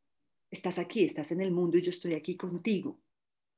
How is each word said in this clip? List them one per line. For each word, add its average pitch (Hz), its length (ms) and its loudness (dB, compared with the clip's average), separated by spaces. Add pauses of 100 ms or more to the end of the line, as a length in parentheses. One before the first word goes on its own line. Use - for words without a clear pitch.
(520)
"Estás - 260 -4
aquí, 175 280 2
estás 147 260 -2
en 180 100 0
el 190 100 0
mundo 175 260 4
y 180 40 4
yo 180 80 0
estoy 175 260 -2
aquí 175 200 -4
contigo". 180 640 -2 (580)